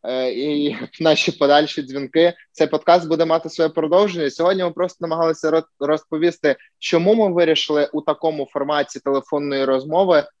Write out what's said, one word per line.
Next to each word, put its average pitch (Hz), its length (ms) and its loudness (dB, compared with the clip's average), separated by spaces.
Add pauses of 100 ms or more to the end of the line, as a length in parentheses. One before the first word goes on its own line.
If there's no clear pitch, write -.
е, 127 260 -4
і 147 460 -4 (100)
<laughs> - 120 -20
наші 160 320 2
подальші 147 520 2
дзвінки, 143 500 0 (180)
цей 156 160 0
подкаст 165 400 2
буде 165 180 0
мати 160 240 -2
своє 160 200 0
продовження. 165 600 0
Сьогодні 185 340 0
ми 170 80 -2
просто 180 260 -6 (100)
намагалися 160 440 0
роз-, 160 120 2 (160)
розповісти, 156 760 0 (240)
чому 175 360 2
ми 208 180 0
вирішили 156 600 0
у 151 80 -4
такому 151 440 -4
форматі 143 540 -4
телефонної 139 680 -4
розмови 151 580 2 (160)